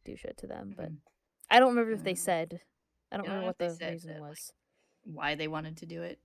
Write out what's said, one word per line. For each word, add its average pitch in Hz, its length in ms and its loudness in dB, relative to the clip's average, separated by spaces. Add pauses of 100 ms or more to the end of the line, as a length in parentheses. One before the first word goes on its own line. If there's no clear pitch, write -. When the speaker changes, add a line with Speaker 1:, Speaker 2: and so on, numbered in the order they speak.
Speaker 1:
do - 100 -10
shit - 220 -12
to - 100 -12
them, 101 280 -8
but - 120 -8
Speaker 2:
Mm-hmm. 160 80 -8 (560)
Speaker 1:
I 233 80 12
don't 254 100 10
remember 233 220 4
if 202 120 -2
they 185 100 0
Speaker 2:
Uh, - 20 0
Speaker 1:
said, 175 460 0 (500)
I - 60 -4
don't 196 80 -4
Speaker 2:
I 165 40 -4
don't 196 60 -2
Speaker 1:
remember 190 60 -2
Speaker 2:
know 185 60 -2
Speaker 1:
what 185 40 0
Speaker 2:
if 180 80 -8
they 175 80 2
Speaker 1:
the 170 80 -2
Speaker 2:
said 165 160 -6
Speaker 1:
reason 165 220 -10
Speaker 2:
that, 151 80 -12
like, 147 100 -10
Speaker 1:
was. - 220 -14 (500)
Speaker 2:
why 151 320 -2
they 156 120 -2
wanted 156 300 -4
to - 80 -14
do 165 160 -8
it. 170 240 -8